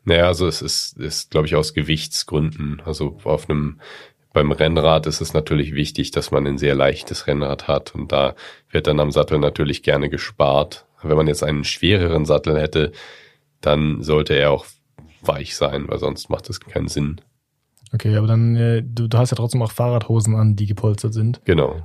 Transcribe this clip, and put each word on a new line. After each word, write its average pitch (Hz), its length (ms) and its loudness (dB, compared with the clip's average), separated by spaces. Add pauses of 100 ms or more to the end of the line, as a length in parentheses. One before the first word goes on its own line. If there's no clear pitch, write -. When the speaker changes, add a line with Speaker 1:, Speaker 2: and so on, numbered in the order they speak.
Speaker 1:
Naja, 85 240 6
also 87 200 2
es 78 140 -2
ist, - 360 -6
ist, - 340 -8
glaub 78 140 2
ich, 78 100 -2
aus 78 180 0
Gewichtsgründen. 76 1080 -4
Also 76 400 -6
auf 76 260 -2
einem, 73 300 -2 (540)
beim 73 180 2
Rennrad 78 560 4
ist 76 140 -4
es 78 120 -8
natürlich 76 420 0
wichtig, 73 360 -4
dass - 200 -4
man 71 140 2
ein 69 120 -2
sehr 71 180 2
leichtes 69 520 0
Rennrad 71 420 -2
hat 71 260 -2
und 73 160 -8
da 69 240 0 (340)
wird 78 180 0
dann 76 120 2
am 73 120 2
Sattel 73 280 2
natürlich 73 440 0
gerne 73 260 0
gespart. 71 720 0 (200)
Wenn 76 140 2
man 78 100 2
jetzt 73 160 -2
einen 73 200 -2
schwereren 85 640 0
Sattel 76 340 2
hätte, 76 320 0 (680)
dann 76 400 0
sollte 76 320 2
er 71 160 4
auch 69 160 0 (560)
weich - 340 -4
sein, 71 320 -2
weil 71 120 -4
sonst 71 300 -6
macht - 200 -6
es - 100 -8
keinen - 280 -6
Sinn. 78 340 -4 (720)
Speaker 2:
Okay, 107 220 0
aber 107 120 2
dann, 117 280 4
äh, 117 280 2
du, 117 240 -4
du 113 100 2
hast 127 120 4
ja 120 80 -2
trotzdem 120 240 -2
auch 110 100 -2
Fahrradhosen 113 640 0
an, 110 200 4
die 104 100 -2
gepolstert 104 480 -2
sind. 113 320 -2
Speaker 1:
Genau. 76 400 2